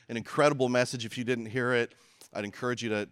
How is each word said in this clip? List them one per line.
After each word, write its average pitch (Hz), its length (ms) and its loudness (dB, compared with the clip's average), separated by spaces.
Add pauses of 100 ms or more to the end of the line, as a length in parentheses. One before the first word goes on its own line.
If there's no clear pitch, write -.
an 117 80 -6
incredible 143 500 2
message. 123 380 0
If 110 120 -8
you 123 60 -6
didn't 117 220 0
hear 123 260 -2
it, 120 240 0 (380)
I'd 104 100 -4
encourage 117 400 -4
you 117 60 -4
to, 104 220 0